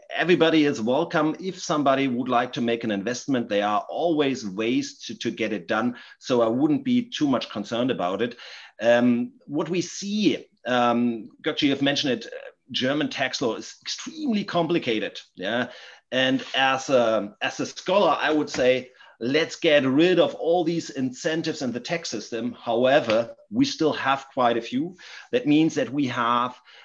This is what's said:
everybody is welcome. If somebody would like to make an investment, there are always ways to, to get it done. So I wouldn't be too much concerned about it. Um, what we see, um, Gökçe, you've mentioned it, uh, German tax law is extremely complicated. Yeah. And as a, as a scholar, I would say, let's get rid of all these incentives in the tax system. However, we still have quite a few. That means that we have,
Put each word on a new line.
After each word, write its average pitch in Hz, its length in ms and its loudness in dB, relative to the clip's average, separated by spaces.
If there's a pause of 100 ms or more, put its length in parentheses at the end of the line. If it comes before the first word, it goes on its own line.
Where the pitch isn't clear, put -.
(140)
everybody 160 500 4
is 143 160 0
welcome. 151 580 0
If 180 240 -10
somebody 139 460 2
would 123 200 -4
like 123 260 0
to 123 60 -4
make 117 220 0
an 110 80 -2
investment, 113 580 -2
there 104 180 0
are 104 220 0
always 139 560 0
ways 113 600 -4
to, 113 140 -12
to 117 120 -4
get 107 220 -4
it 85 160 -6
done. 120 280 -2 (220)
So 123 240 2
I 113 60 2
wouldn't 139 360 2
be 123 240 2
too 151 200 -2
much 123 220 0
concerned 117 420 -2
about 92 280 -2
it. 120 160 -4 (460)
Um, 120 500 4 (140)
what 151 220 -4
we 180 120 -2
see, 202 640 -2 (220)
um, 120 640 0 (120)
Gökçe, 151 200 -4
you've 139 200 2
mentioned 139 320 0
it, 107 120 -6
uh, - 240 -14 (200)
German 131 380 -2
tax 127 340 -4
law 110 140 -2
is - 260 -14
extremely 277 600 -4
complicated. 147 760 -2 (160)
Yeah. 117 320 -4 (440)
And 131 320 2 (100)
as 135 360 0
a, 110 520 2
as 131 180 -4
a 139 60 -4
scholar, 185 520 2
I 143 140 0
would 147 160 0
say, 127 420 2 (300)
let's 151 360 0
get 147 280 4
rid 165 340 6
of 147 160 4
all 165 300 2
these 165 260 -2
incentives 156 720 -4
in 120 100 -2
the 120 80 -8
tax 170 280 -6
system. 117 440 -8
However, 120 840 2 (160)
we 120 140 2
still 143 280 0
have 135 400 -2
quite 120 240 2
a 117 60 -2
few. 151 340 -6 (360)
That 120 140 0
means 156 280 4
that 131 160 -2
we 143 180 -2
have, 120 500 0 (260)